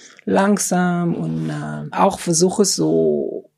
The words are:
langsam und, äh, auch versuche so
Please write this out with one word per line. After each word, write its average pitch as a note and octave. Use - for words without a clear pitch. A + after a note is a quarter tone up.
langsam F3+
und, D#3+
äh, D3+
auch F#3
versuche F3+
so D#3